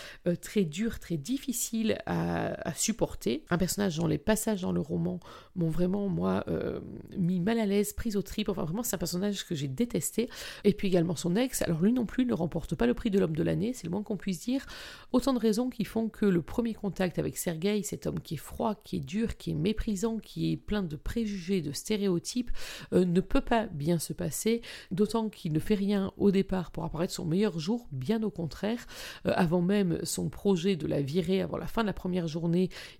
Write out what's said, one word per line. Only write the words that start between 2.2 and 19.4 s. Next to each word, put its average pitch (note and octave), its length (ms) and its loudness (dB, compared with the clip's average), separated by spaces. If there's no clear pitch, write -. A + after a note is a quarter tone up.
à F3+ 60 0
supporter. - 800 -2
Un F3 80 4
personnage F3+ 400 2
dont E3 80 2
les D#3 100 4
passages G#3+ 460 2
dans F#3 100 0
le F3 80 2
roman F3 400 -2
m'ont E3 140 2
vraiment, F3+ 400 2
moi, F#3 400 0
euh, - 320 -2
mis F3+ 220 2
mal A3+ 200 2
à G#3+ 60 2
l'aise, G3+ 260 2
prise G#3 240 -2
aux F#3+ 60 2
tripes. - 260 -4
Enfin, G3 160 -2
vraiment, F3 180 -2
c'est G3+ 140 -2
un - 20 -10
personnage F#3 460 -2
que F3+ 100 -4
j'ai C#3+ 140 -2
détesté. A3 640 0
Et G3+ 80 8
puis G3+ 160 0
également F3 280 4
son F3 200 0
ex. B3+ 260 0
Alors D#3+ 180 0
lui G3+ 120 6
non B3+ 140 2
plus B3 180 0
ne A#3 100 2
remporte E3+ 400 -2
pas A#3 120 2
le A#3+ 80 4
prix A#3 160 0
de G3 80 4
l'homme D#3+ 180 2
de D#3+ 60 0
l'année, E3 300 0
c'est - 120 -10
le E3 60 -6
moins G3+ 120 -2
qu'on G#3 140 -4
puisse F3+ 240 -4
dire. B3+ 260 -2
Autant B3+ 200 4
de B3 60 2
raisons A3+ 320 2
qui G#3+ 140 -4
font A3+ 240 -2
que - 180 0
le F3 160 6
premier A3+ 320 -2
contact F#3 440 -2
avec D3+ 180 -2
Sergueï, F#3 480 0
cet - 220 -8
homme D#3 140 -2
qui - 140 -8
est C#3 40 -6
froid, - 460 -4
qui - 120 -6
est E3+ 40 -2
dur, F#3 360 -2
qui - 140 -6